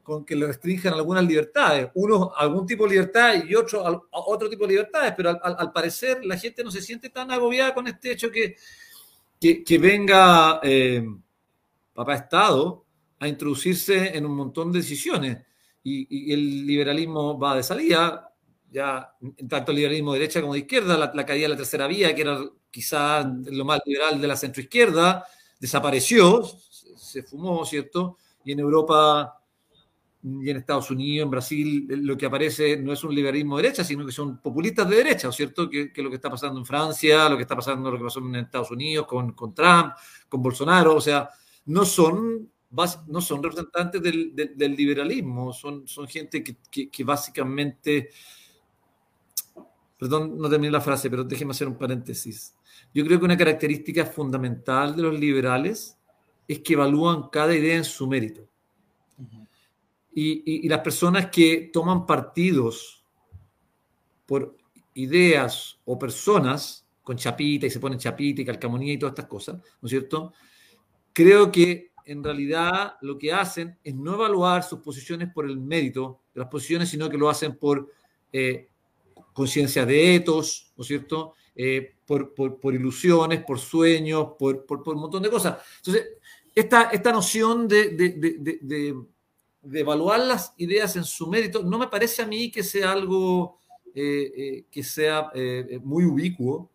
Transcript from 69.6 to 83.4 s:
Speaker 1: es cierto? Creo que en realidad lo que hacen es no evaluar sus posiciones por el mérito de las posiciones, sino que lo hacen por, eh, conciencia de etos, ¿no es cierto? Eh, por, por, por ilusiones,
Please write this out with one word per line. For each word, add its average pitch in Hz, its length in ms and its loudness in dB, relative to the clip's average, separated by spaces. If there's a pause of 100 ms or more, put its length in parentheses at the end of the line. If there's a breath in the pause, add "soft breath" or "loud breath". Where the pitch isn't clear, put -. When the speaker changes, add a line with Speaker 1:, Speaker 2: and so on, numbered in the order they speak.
Speaker 1:
es 117 40 -8
cierto? 135 440 -6 (800 soft breath)
Creo 196 360 8
que 175 420 2 (120)
en 147 180 -14
realidad 160 800 -4
lo 139 180 -10
que 147 140 -4
hacen 175 540 -4
es 143 100 -10
no 147 200 -6
evaluar 185 480 2
sus - 160 -12
posiciones 170 540 -10
por 151 120 -4
el 135 120 -6
mérito 131 640 -4 (140)
de 127 80 -12
las 127 80 -10
posiciones, 165 400 -4
sino 151 200 -6
que 143 80 -6
lo 147 120 2
hacen 147 280 -4
por, 143 320 -2 (440 soft breath)
eh, 131 340 -4 (640)
conciencia 135 540 0
de 156 300 6
etos, 160 600 -2
¿no 131 60 -18
es 123 60 -14
cierto? 156 480 -8 (200 soft breath)
Eh, 131 400 -4 (100)
por, 143 280 -2
por, 135 260 -6
por 135 140 -2
ilusiones, 165 720 2